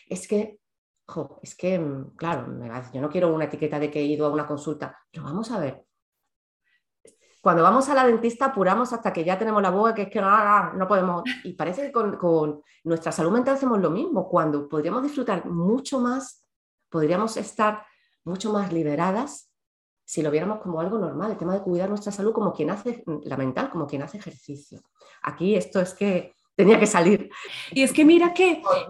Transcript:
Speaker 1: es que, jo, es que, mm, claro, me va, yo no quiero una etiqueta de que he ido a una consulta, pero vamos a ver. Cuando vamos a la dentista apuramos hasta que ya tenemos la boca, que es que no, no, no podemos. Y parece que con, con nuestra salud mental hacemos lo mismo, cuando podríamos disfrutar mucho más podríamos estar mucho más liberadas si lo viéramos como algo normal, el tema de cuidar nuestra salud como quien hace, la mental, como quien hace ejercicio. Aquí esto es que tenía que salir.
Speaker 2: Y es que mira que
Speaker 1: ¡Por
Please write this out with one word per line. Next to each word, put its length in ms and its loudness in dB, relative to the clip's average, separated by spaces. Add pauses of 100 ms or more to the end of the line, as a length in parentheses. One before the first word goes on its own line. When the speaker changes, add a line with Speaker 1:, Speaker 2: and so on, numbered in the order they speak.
Speaker 1:
es 200 -10
que, 320 -2 (480)
jo, 340 -12
es 140 -20
que, 240 -2
mm, 360 -8
claro, 320 -6
me 220 -10
va, 220 -12
yo 100 -6
no 80 -4
quiero 240 2
una 120 -2
etiqueta 340 -4
de 120 -2
que 80 -4
he 60 0
ido 220 0
a 40 0
una 160 -2
consulta, 500 -8 (140)
pero 140 -14
vamos 260 -6
a 80 -4
ver. 240 -6 (1600)
Cuando 220 4
vamos 260 6
a 40 2
la 120 6
dentista 400 2
apuramos 460 2
hasta 220 -4
que 100 -2
ya 160 0
tenemos 220 2
la 80 2
boca, 260 2
que 80 -6
es 60 -8
que 100 -4
no, 100 2
no, 440 4
no 140 -2
podemos. 360 2 (200)
Y 100 -10
parece 300 -4
que 80 -6
con, 260 -2
con 440 0 (220)
nuestra 280 -2
salud 200 0
mental 240 2
hacemos 240 0
lo 100 2
mismo, 380 -2
cuando 400 0
podríamos 360 -4
disfrutar 420 -4
mucho 540 -2
más 440 -4 (460)
podríamos 480 0
estar 480 -2 (380)
mucho 280 -6
más 220 -2
liberadas 760 -2 (540)
si 160 -6
lo 100 0
viéramos 300 -2
como 180 -6
algo 180 -4
normal, 340 -4
el 60 -8
tema 160 -4
de 80 -2
cuidar 280 -2
nuestra 240 -6
salud 180 -4
como 220 2
quien 160 -2
hace, 340 -6 (200)
la 120 -8
mental, 340 -2
como 160 -6
quien 180 -8
hace 140 -14
ejercicio. 640 -18 (420)
Aquí 340 -2
esto 260 0
es 120 -4
que 400 -2 (220)
tenía 240 8
que 80 4
salir. 420 4 (420)
Speaker 2:
Y 120 2
es 80 2
que 140 6
mira 280 8
que 300 4
Speaker 1:
¡Por 260 0